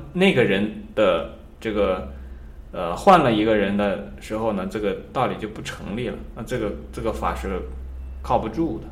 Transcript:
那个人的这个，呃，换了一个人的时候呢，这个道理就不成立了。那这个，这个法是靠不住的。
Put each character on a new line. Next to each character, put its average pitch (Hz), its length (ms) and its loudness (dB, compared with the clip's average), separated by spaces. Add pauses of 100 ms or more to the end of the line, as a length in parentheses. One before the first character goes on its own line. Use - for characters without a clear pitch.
(140)
那 185 200 6
个 127 100 6
人 101 280 2 (240)
的 92 380 4 (260)
这 110 140 -4
个， 95 360 2 (600)
呃， - 240 -2
换 185 240 8
了 127 140 4
一 107 100 4
个 110 140 6
人 101 180 2
的 101 340 0 (120)
时 110 160 -6
候 110 160 0
呢， 95 120 -2
这 101 140 -4
个 101 160 0 (160)
道 127 160 2
理 95 100 -4
就 107 120 -6
不 - 120 -12
成 - 360 -8
立 123 100 -2
了。 95 100 -6 (160)
那 120 100 -10
这 123 140 -4
个， 107 140 -2 (220)
这 123 80 -8
个 110 100 0
法 90 240 -2
是 95 240 -4 (600)
靠 - 180 2
不 214 80 -2
住 147 320 -2
的。 - 120 -10